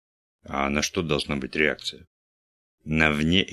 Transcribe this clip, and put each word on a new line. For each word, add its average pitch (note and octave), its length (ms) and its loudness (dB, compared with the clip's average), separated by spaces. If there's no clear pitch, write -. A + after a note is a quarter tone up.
«А C#2 260 -2
на D2 120 0
что - 200 -2
должна D2 360 -2
быть C2 180 -8
реакция?» - 500 -2
«На D#2 280 2
вне D#2+ 420 2